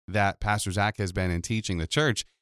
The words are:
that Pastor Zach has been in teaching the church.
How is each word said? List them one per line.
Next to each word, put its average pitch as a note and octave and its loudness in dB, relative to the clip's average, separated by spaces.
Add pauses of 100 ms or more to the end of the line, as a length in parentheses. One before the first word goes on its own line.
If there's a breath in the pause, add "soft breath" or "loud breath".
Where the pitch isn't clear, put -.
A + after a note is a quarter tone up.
that G2 2
Pastor G#2 0
Zach G#2 0
has F#2+ -2
been F#2 0
in E2+ 0
teaching G#2+ -2
the D#2+ -2
church. C#3+ 0 (160)